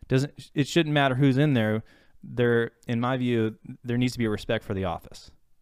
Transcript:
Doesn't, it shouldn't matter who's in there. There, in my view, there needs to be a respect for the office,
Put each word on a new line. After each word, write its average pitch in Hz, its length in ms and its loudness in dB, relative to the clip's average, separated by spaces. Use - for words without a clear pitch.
Doesn't, - 460 -2
it 143 120 0
shouldn't 165 280 0
matter 139 200 2
who's 135 240 4
in 147 160 4
there. 110 280 0
There, 120 480 0
in 117 140 -2
my 123 160 -2
view, 117 400 0
there 120 140 -2
needs 123 140 2
to - 60 -8
be 120 80 0
a 107 40 0
respect 107 340 -4
for 107 100 -6
the 95 100 -4
office, - 460 -10